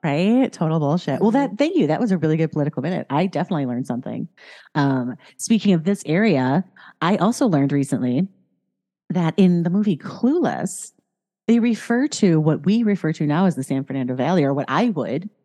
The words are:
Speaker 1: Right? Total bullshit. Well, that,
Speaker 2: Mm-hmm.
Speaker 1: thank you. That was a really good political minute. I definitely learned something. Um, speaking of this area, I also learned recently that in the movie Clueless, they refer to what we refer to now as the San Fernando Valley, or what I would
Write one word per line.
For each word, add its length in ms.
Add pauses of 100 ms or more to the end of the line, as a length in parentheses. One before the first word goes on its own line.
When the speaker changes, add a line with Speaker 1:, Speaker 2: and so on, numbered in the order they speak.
Speaker 1:
Right? 500
Total 280
bullshit. 400
Well, 120
that, 180
Speaker 2:
Mm-hmm. 60
Speaker 1:
thank 200
you. 100
That 140
was 100
a 80
really 180
good 140
political 320
minute. 280
I 160
definitely 400
learned 200
something. 400 (480)
Um, 400 (240)
speaking 360
of 100
this 220
area, 580 (360)
I 160
also 300
learned 260
recently 540 (840)
that 260
in 260
the 80
movie 260
Clueless, 960 (540)
they 140
refer 480
to 320
what 240
we 180
refer 300
to 140
now 200
as 100
the 80
San 200
Fernando 300
Valley, 300
or 100
what 140
I 220
would 380 (160)